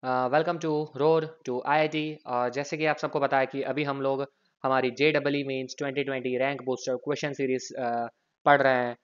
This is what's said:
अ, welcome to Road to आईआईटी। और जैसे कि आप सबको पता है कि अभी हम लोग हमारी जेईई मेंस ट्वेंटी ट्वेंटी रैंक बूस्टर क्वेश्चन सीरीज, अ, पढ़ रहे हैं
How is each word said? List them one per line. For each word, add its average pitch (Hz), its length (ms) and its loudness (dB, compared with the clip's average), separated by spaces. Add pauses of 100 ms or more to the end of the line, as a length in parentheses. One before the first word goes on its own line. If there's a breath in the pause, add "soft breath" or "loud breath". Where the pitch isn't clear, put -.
अ, 127 260 0
welcome 160 300 2
to 160 100 -4 (280)
Road 160 280 4 (200)
to 127 200 -4
आईआईटी। 151 520 0 (100)
और 123 220 0
जैसे 143 280 -6
कि 151 80 -2
आप 151 120 2
सबको 151 220 -4
पता 139 200 2
है 131 60 2
कि 135 160 -6
अभी 135 220 -2
हम 139 180 -4
लोग 135 220 0 (400)
हमारी 131 280 2
जेईई 143 520 2
मेंस 131 340 -6
ट्वेंटी 143 260 -4
ट्वेंटी 131 340 -2
रैंक 135 240 0
बूस्टर 127 340 -2
क्वेश्चन 147 380 -4
सीरीज, 131 340 -2 (120)
अ, 117 280 -2 (380)
पढ़ 143 160 8
रहे 135 120 6
हैं 120 300 0